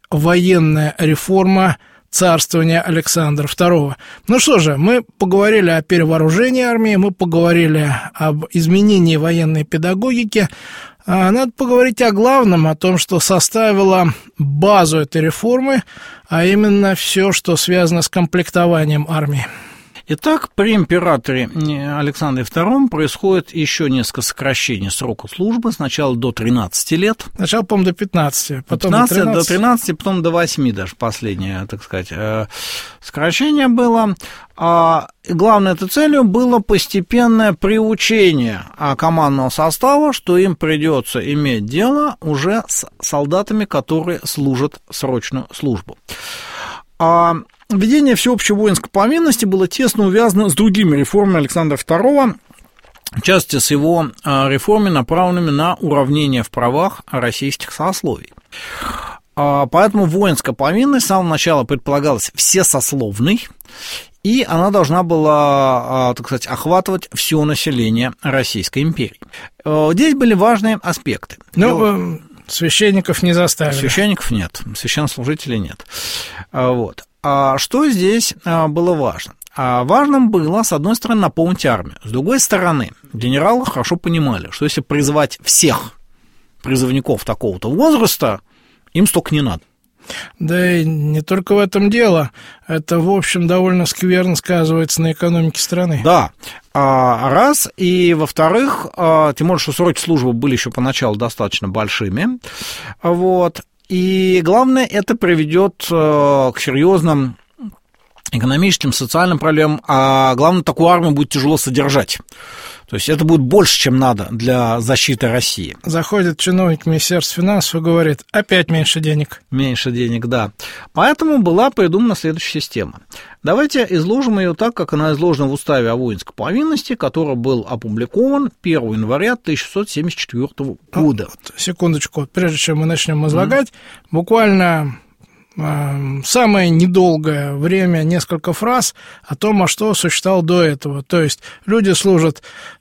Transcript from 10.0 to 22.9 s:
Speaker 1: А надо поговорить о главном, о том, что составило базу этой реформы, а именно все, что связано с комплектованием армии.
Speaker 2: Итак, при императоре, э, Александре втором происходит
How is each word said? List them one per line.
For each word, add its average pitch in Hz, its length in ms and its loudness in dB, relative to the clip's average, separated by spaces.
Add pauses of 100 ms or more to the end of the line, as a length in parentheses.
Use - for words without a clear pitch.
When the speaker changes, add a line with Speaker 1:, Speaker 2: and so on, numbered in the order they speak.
Speaker 1:
А 185 240 2
надо 247 220 0
поговорить 247 500 2
о 233 80 4
главном, 208 560 4
о 156 80 0
том, 180 240 0
что 175 200 -2
составило 190 920 2 (240)
базу 160 640 2
этой 151 220 -2
реформы, 247 600 0 (480)
а 165 160 0
именно 202 480 4
все, 190 380 0
что 175 260 0
связано 170 460 2
с - 60 -4
комплектованием 165 1000 0
армии. 147 380 -2 (600)
Speaker 2:
Итак, - 460 -2
при 214 220 2
императоре, 156 760 0
э, 147 460 -4
Александре 143 460 -4
втором 233 460 0
происходит 165 680 -2